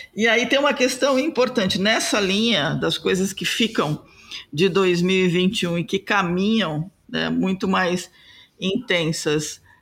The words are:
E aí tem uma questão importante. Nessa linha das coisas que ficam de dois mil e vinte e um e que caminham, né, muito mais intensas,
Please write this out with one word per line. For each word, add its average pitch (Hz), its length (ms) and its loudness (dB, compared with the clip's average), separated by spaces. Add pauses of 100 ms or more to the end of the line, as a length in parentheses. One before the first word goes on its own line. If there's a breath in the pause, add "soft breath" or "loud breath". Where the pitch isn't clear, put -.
(140 loud breath)
E 220 140 2
aí 233 180 2
tem 269 120 2
uma 277 160 2
questão 254 440 2
importante. 240 640 0
Nessa 220 400 0
linha 190 540 0
das 156 240 -2
coisas 190 340 0
que - 120 -8
ficam 156 580 -2 (500 loud breath)
de 170 160 2
dois 180 320 2
mil 185 240 2
e 180 40 4
vinte 180 340 0
e 180 40 -2
um 170 120 -2
e 165 60 -2
que 190 140 -4
caminham, 185 920 0 (180)
né, 160 220 -4
muito 185 360 0
mais 185 440 0 (500 soft breath)
intensas, 165 1000 -2 (200 soft breath)